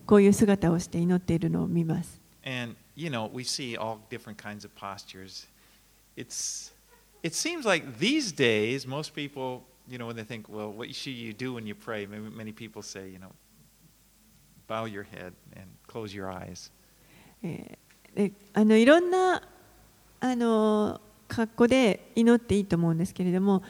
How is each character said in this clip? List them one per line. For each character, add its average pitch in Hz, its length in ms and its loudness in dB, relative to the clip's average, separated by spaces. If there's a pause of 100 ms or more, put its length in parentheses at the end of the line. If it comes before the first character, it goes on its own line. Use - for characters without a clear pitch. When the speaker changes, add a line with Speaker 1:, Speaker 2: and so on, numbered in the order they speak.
Speaker 1:
こ 208 120 6
う 202 60 10
い 196 60 8
う 202 40 8
姿 196 400 4
を 165 60 2
し 175 100 -6
て 170 100 -6
祈 175 160 2
っ 180 100 0
て 170 100 0
い 165 40 2
る 165 100 0
の 165 140 0
を 165 60 -2
見 170 160 0
ま 160 180 -2
す。 - 180 -14 (240)
Speaker 2:
And, 123 320 -8 (200)
you 160 120 -8
know, 113 240 -4
we 127 120 -10
see 120 360 -8
all 110 200 -8 (100)
different 110 260 -14
kinds 104 280 -14
of 101 140 -18
postures. 95 680 -16 (720)
It's, - 560 -12 (500)
it 160 120 -6
seems 330 300 -4
like 156 340 -2
these 240 340 0
days, 123 540 2
most 143 280 -8
people, 131 480 -8 (260)
you 123 100 -14
know, 117 100 -10
when 117 80 -10
they 113 80 -10
think, 110 240 -14
"Well, 107 240 -10
what 110 180 -12
should - 220 -12
you 117 200 -12
do 127 220 -8
when 113 120 -10
you 104 80 -10
pray?" 104 340 -8
Many, 107 220 -12
many 110 220 -14
people 110 300 -16
say, 95 280 -14
you 92 80 -20
know, 92 120 -20 (1400)
"Bow 113 200 -6
your 101 180 -12
head 90 300 -16 (220)
and 92 120 -20 (180)
close 110 260 -12
your 98 160 -10
eyes." 92 440 -12 (680)
Speaker 1:
え - 360 -12 (360)
ー、 - 20 -8
で、 202 160 0 (220)
あ 214 100 4
の、 214 120 8
い 226 80 8
ろ 302 160 10
ん 349 100 0
な、 370 320 2 (800)
あ 254 160 0
の、 214 640 2 (280)
格 226 260 -2
好 240 140 6
で 247 480 4
祈 233 160 8
っ 233 120 4
て 196 120 2
い 208 40 4
い 196 40 0
と 190 120 0
思 170 120 4
う 165 60 4
ん 160 40 -2
で 175 80 0
す - 80 -8
け - 100 -4
れ 180 80 2
ど 180 80 2
も、 190 300 4